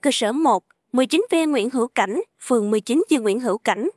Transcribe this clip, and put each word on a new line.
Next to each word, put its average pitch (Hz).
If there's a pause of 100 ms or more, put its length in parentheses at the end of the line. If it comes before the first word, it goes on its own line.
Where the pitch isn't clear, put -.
Cơ 285
sở 214
một, 262 (280)
mười 254
chín 349
V 349 (120)
Nguyễn 247
Hữu 247
Cảnh, 220 (200)
phường 214
mười 214
chín 294
Dương 262
Nguyễn 208
Hữu 226
Cảnh 226